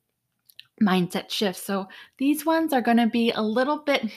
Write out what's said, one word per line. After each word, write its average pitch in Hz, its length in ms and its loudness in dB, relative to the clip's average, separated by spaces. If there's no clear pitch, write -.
mindset 185 480 0
shifts. 185 340 -4
So 196 240 -6
these 294 280 0
ones 320 280 0
are 247 80 2
gonna 233 260 4
be 226 240 0
a - 100 -4
little 254 360 0
bit 285 260 -2